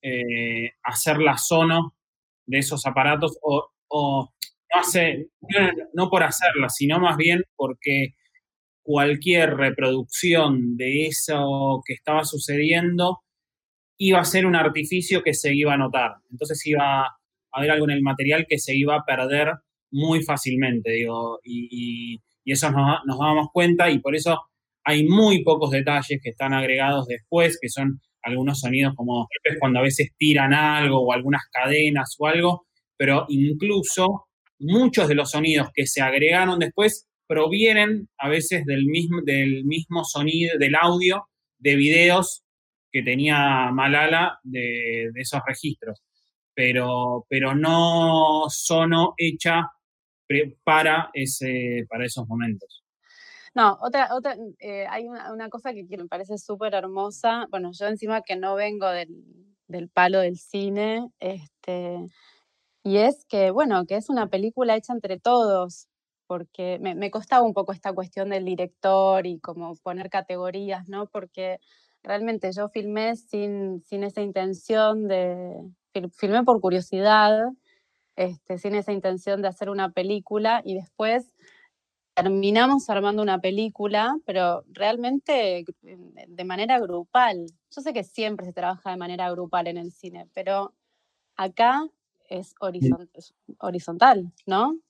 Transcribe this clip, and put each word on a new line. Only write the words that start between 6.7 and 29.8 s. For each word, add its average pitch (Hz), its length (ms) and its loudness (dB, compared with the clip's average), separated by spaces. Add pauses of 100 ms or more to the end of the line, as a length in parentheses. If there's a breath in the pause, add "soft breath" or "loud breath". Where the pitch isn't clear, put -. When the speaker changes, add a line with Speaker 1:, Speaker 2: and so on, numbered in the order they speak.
Speaker 1:
más 170 160 4
bien 170 260 2 (140)
porque 135 580 -2 (680)
cualquier 147 760 2
reproducción 135 1200 2
de 131 320 0
eso 139 760 -2
que - 100 -10
estaba 156 300 -2
sucediendo 170 1000 0 (760)
iba 190 220 6
a 165 40 0
ser 185 220 2
un 175 80 4
artificio 160 680 0
que 156 100 2
se 143 180 0
iba 143 220 2
a 139 40 2
notar. 127 340 0 (180)
Entonces 151 340 -6
iba 143 380 2
a 131 140 -4 (340)
haber 143 220 0
algo 151 140 2
en 143 100 0
el 139 60 2
material 139 460 0
que 147 100 0
se 135 180 -4
iba 143 180 2
a 147 100 -2
perder 139 480 0 (380)
muy 156 320 0
fácilmente, 127 680 -2
digo, 117 500 -4
y, 120 280 -10
y, 117 520 -8 (220)
y 135 80 -2
eso 147 180 0
nos, 139 340 2
nos 131 140 -2
dábamos 151 340 2
cuenta 175 380 4
y 143 80 2
por 139 160 -2
eso 156 260 0 (440)
hay 151 200 4
muy 196 380 6
pocos 151 280 4
detalles 139 520 0
que 120 80 -6
están 135 240 -2
agregados 135 540 0
después, 165 520 0
que 120 80 -8
son 135 320 -2 (280)
algunos 135 320 -2
sonidos 135 340 0
como 120 340 -2 (320)
cuando 127 200 2